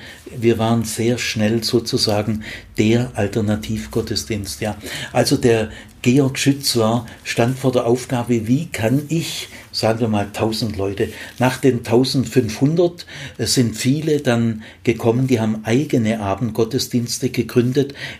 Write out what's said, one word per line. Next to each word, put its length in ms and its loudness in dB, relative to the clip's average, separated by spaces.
wir 220 4
waren 260 2
sehr 340 -2
schnell 440 0
sozusagen 800 0
der 360 4
Alternativgottesdienst, 1500 -4
ja. 160 -4
Also 240 2
der 340 4
Georg 360 4
Schützler 680 2
stand 340 0
vor 140 2
der 140 2
Aufgabe, 600 0
wie 200 2
kann 420 0
ich, 400 -4
sagen 260 0
wir 100 0
mal, 240 0
tausend 440 -2
Leute, 320 -2
nach 180 2
den 240 4
tausendfünfhundert, 1200 2
äh, 80 -2
sind 300 0
viele 440 0
dann 420 0
gekommen, 420 2
die 140 2
haben 240 -2
eigene 560 2
Abendgottesdienste 1080 -2
gegründet. 640 0